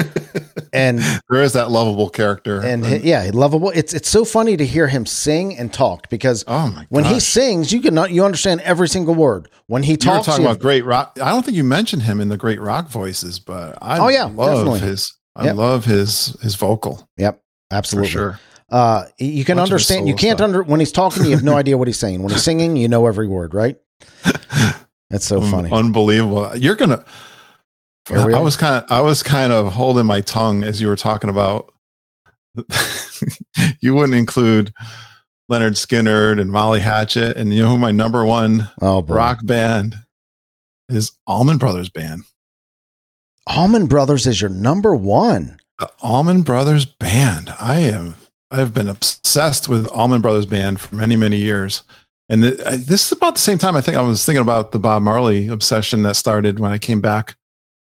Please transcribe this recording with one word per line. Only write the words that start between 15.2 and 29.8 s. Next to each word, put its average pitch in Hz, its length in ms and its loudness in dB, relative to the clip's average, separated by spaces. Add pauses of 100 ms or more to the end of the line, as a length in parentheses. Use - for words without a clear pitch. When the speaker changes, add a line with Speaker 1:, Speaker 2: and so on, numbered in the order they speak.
Speaker 1:
I 113 80 -6
Speaker 2:
Yep. 104 120 -2
Speaker 1:
love 117 280 0
his, 107 560 0
his 107 140 -4
vocal. 104 520 -4 (120)
Speaker 2:
Yep, 101 240 -2 (280)
absolutely. 101 380 -2
Speaker 1:
For - 40 -6
sure. 98 280 -4 (300)
Speaker 2:
Uh, 113 340 2 (160)
y-, 131 60 -4
you 143 180 -4
can 175 140 2
Speaker 1:
Much 180 60 2
of - 20 -
his 196 60 0
Speaker 2:
understand. 185 360 0
You 135 40 2
Speaker 1:
solo - 80 -4
Speaker 2:
can't 214 180 2
Speaker 1:
stuff. 208 80 2
Speaker 2:
under, 190 160 0
when 156 180 2
he's 151 100 0
talking, 185 360 0
you 143 60 2
have 151 120 2
no 147 120 4
Speaker 1:
<laughs> 143 60 4
Speaker 2:
idea 135 140 2
what 123 100 0
he's 117 120 -2
saying. 92 240 -4
When 101 100 -2
he's - 100 0
singing, 165 340 0
you 117 120 2
know 117 180 4
every 107 220 0
word, 87 240 -6
right? 113 240 0 (480)
Speaker 1:
<laughs> - 840 -4
Speaker 2:
That's 98 160 -4
so 98 160 0
Speaker 1:
Un-, 104 80 0
Speaker 2:
funny. 87 200 -2
Speaker 1:
unbelievable. 107 840 2
You're 139 200 2
gonna, 165 280 2 (1040)
Speaker 2:
Here 107 180 0
we 113 60 2
Speaker 1:
I 117 60 4
Speaker 2:
are. 156 40 0
Speaker 1:
was 151 140 0
kinda, 139 320 0
I 123 140 2
was 151 200 2
kind 135 300 0
of 101 220 0
holding 123 320 2